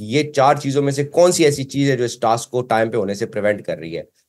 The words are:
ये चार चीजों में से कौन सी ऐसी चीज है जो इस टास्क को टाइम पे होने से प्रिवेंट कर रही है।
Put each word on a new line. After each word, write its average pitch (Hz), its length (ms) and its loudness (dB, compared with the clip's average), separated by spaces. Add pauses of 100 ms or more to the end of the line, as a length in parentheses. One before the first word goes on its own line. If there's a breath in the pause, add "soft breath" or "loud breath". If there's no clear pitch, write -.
ये 120 220 0 (120)
चार 139 220 4
चीजों 139 240 -2
में 139 100 0
से 139 120 -2
कौन 175 280 4
सी 165 140 2
ऐसी 139 180 2
चीज 139 260 -2
है 131 80 2
जो 123 60 -2
इस - 180 -6
टास्क 117 280 0
को 123 120 -2
टाइम 113 280 0
पे 117 80 -4
होने 101 180 -2
से 101 100 -4
प्रिवेंट 101 360 -2
कर 85 160 -6
रही 80 160 -12
है। 78 160 -10 (200)